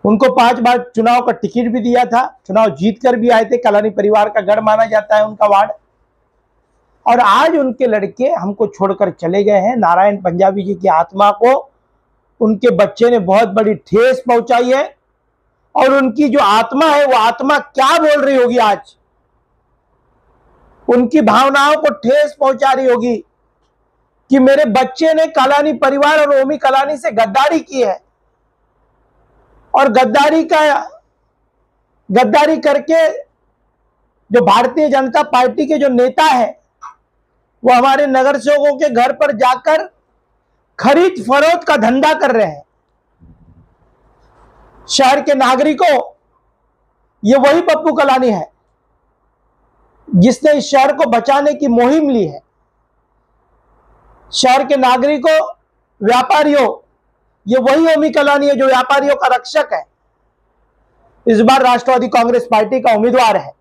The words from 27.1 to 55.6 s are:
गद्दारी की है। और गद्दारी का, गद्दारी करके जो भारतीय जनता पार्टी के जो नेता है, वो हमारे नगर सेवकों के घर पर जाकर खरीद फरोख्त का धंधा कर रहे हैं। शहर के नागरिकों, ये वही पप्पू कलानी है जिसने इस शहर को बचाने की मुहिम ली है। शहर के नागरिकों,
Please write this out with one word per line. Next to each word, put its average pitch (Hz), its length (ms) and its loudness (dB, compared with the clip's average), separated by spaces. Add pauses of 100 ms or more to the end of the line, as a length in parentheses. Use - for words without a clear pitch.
गद्दारी 226 480 0
की 262 220 -6
है। 196 180 -4 (1700)
और 277 140 2
गद्दारी 277 560 2
का, 302 440 0 (1200)
गद्दारी 285 500 2
करके 302 500 0 (1200)
जो 240 160 2
भारतीय 247 420 0
जनता 262 360 0
पार्टी 254 420 -2
के 302 120 -2
जो 277 100 0
नेता 254 360 0
है, 254 240 2 (1120)
वो 247 100 2
हमारे 269 340 2
नगर 262 320 0
सेवकों 285 400 0
के 302 120 -2
घर 247 220 0
पर 285 220 -2
जाकर 262 540 -2 (880)
खरीद 302 440 2
फरोख्त 302 440 0
का 302 100 2
धंधा 262 380 0
कर 302 160 -2
रहे 220 160 0
हैं। 147 160 -12 (2250)
शहर 269 320 0
के 285 140 -2
नागरिकों, 269 640 0 (1200)
ये 240 160 2
वही 285 240 2
पप्पू 311 300 -2
कलानी 254 380 0
है 175 200 -6 (1600)
जिसने 247 440 2
इस 285 180 -2
शहर 277 220 2
को 277 180 -2
बचाने 277 440 0
की 285 140 -4
मुहिम 254 420 0
ली 233 160 -2
है। 143 140 -14 (1900)
शहर 262 320 0
के 277 120 -2
नागरिकों, 262 640 0 (600)